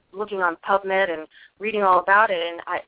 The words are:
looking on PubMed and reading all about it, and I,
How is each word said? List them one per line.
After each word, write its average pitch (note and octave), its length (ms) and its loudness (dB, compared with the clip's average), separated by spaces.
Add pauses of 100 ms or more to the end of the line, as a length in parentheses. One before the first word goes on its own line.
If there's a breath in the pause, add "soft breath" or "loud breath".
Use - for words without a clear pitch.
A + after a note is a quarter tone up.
(120)
looking G3+ 300 -6
on E3+ 140 0 (120)
PubMed F#3+ 440 0
and D#3 140 -10 (320 soft breath)
reading G#3 240 -4
all F#3 160 6
about G3+ 320 4
it, F3 100 -2
and E3+ 260 -6
I, F3+ 220 -6